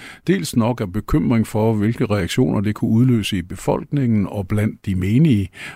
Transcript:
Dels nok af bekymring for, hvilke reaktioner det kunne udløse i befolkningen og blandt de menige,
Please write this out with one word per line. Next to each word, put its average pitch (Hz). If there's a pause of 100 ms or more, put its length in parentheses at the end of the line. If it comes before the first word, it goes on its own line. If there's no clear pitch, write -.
(260)
Dels 170
nok 117
af 95
bekymring 117
for, 110
hvilke 107
reaktioner 104
det 104
kunne -
udløse 113
i 87
befolkningen 110
og 101
blandt 107
de 98
menige, 104 (280)